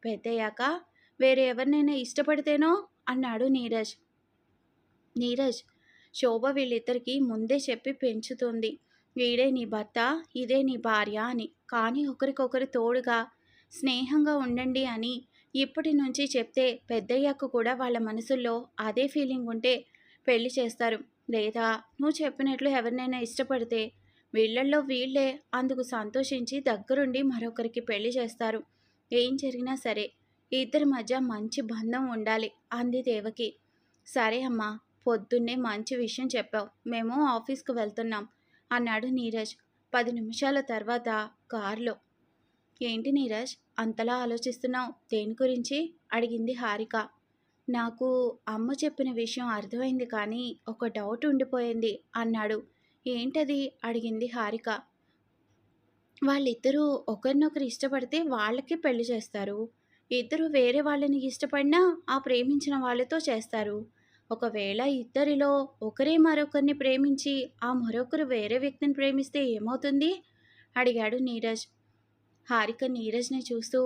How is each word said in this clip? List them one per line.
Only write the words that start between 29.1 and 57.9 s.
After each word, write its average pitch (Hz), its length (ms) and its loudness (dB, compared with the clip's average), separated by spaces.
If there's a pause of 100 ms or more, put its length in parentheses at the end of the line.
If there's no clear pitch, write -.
ఏం 247 260 2
జరిగినా 262 380 -4
సరే 214 300 -4 (460)
ఇద్దరి 262 340 2
మధ్య 247 380 0
మంచి 226 380 -4
బంధం 226 480 -4
ఉండాలి," 220 400 -2 (220)
అంది 247 300 -2
దేవకి. 220 460 -2 (600)
"సరే 226 340 0
అమ్మా, 226 280 -2 (320)
పొద్దున్నే 233 540 0
మంచి 226 400 -4
విషయం 247 320 -4
చెప్పావు. 220 400 -4 (200)
మేము 233 280 -2 (120)
ఆఫీస్కు 262 460 -2
వెళ్తున్నాం," 220 520 -4 (460)
అన్నాడు 233 360 0
నీరజ్. 226 460 -2 (400)
పది 240 180 2
నిమిషాల 240 500 -2
తర్వాత 233 480 -4 (400)
కారులో. 220 460 -4 (840)
"ఏంటి 233 300 -2
నీరజ్, 254 420 0 (260)
అంతలా 226 360 -2
ఆలోచిస్తున్నావు? 247 760 -4 (180)
దేని 214 240 -2
గురించి?" 254 440 0 (360)
అడిగింది 233 400 -2
హారిక. 220 420 -4 (720)
"నాకు 240 400 -2 (400)
అమ్మ 220 260 -4
చెప్పిన 285 380 -2
విషయం 233 360 -4
అర్థమైంది, 240 580 -2
కానీ 226 380 -4 (240)
ఒక 226 200 -4
డౌట్ 220 380 -4
ఉండిపోయింది," 247 680 0 (220)
అన్నాడు. 226 420 0 (480)
"ఏంటది?" 269 560 0 (220)
అడిగింది 226 440 -2
హారిక. 226 420 -4 (1500)
"వాళ్ళిద్దరూ 277 640 2 (220)
ఒకరినొకరు 277 580 2
ఇష్టపడితే 262 520 -2 (100)